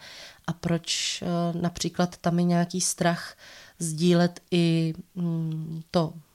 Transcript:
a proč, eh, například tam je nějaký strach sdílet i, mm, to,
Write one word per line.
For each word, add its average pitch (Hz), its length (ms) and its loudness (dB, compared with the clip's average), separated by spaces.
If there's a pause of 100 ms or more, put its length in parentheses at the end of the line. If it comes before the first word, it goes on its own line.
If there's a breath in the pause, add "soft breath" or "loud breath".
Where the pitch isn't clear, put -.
(480 loud breath)
a 165 60 -4
proč, - 680 -4
eh, 170 400 -2
například 175 560 -2
tam 170 220 0
je 175 60 4
nějaký 175 360 2
strach - 560 -2 (420 loud breath)
sdílet 170 600 2 (120)
i, 165 420 2 (220)
mm, 160 640 -4 (100)
to, 165 220 2 (220)